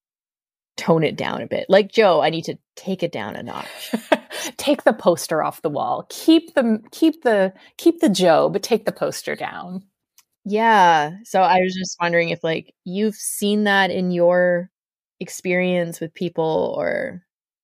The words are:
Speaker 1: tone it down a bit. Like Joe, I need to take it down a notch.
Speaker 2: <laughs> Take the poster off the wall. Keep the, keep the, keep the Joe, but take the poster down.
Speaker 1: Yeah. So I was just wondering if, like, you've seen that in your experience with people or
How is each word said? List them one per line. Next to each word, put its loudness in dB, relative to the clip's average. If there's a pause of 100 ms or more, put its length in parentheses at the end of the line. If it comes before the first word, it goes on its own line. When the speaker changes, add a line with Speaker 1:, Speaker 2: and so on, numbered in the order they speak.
(760)
Speaker 1:
tone 0
it -2
down -6
a -10
bit. -6
Like 4
Joe, 4
I 2
need -4
to -10 (180)
take -8
it -2
down -10
a -12
notch. -10 (220)
Speaker 2:
<laughs> -12
Take -2
the 4
poster -2
off -6
the -4
wall. -4
Keep 2
the, 0 (100)
keep 0
the, 2 (240)
keep 2
the 4
Joe, 4
but -4
take -2
the -2
poster -6
down. -12 (640)
Speaker 1:
Yeah. 4
So 0
I 4
was -2
just -10
wondering 0
if, -6
like, -4 (120)
you've -2
seen -2
that 2
in -2
your 2 (500)
experience -2
with -10
people -2
or -6 (400)